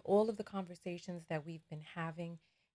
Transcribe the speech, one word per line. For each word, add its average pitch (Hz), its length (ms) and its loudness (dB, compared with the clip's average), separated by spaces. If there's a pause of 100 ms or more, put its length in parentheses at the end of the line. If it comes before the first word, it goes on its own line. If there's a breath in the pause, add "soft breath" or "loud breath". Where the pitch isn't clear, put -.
all 214 240 8
of 208 80 0
the 214 60 -2
conversations 175 840 -6
that 156 180 0
we've 165 240 -8
been 151 140 -8 (120)
having 170 440 -4 (360)